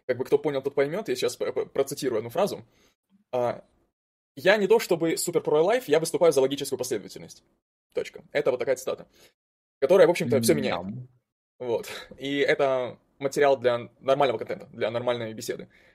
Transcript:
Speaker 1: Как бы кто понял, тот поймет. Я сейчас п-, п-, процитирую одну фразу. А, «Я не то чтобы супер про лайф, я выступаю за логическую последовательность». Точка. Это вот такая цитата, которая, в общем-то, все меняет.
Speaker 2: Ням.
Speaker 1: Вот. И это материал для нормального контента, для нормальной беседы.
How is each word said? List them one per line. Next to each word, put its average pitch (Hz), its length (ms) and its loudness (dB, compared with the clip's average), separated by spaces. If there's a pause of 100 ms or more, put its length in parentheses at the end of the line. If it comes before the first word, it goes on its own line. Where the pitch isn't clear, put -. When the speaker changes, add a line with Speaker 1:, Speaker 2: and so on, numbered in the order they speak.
Speaker 1:
Как 127 120 -2
бы 123 80 -6
кто 143 120 2
понял, 143 240 -4
тот 139 140 -6
поймет. 156 320 -2
Я 127 80 -2
сейчас 120 220 -2
п-, - 160 -6
п-, - 120 -4
процитирую 135 520 -4
одну 117 120 -6
фразу. 147 360 -2 (680)
А, 123 320 -2 (720)
«Я 185 220 4
не 196 100 0
то 220 120 6
чтобы 165 360 0
супер 165 260 -2
про 151 220 2
лайф, 233 240 0
я 147 140 4
выступаю 165 320 4
за 135 80 4
логическую 139 360 0
последовательность». 98 640 -8 (500)
Точка. - 300 -8 (100)
Это - 180 0
вот 127 80 -2
такая 131 160 -2
цитата, - 320 -6 (720)
которая, 185 280 6
в 175 40 4
общем-то, 135 300 0
все 135 120 4
меняет. 101 300 0
Speaker 2:
Ням. 123 240 -12 (520)
Speaker 1:
Вот. 120 280 -4 (300)
И 139 220 -6
это 135 580 0 (220)
материал 139 380 4
для 120 320 0 (120)
нормального 135 360 2
контента, - 360 -10
для 113 180 -4
нормальной 117 420 -4
беседы. - 360 -8 (260)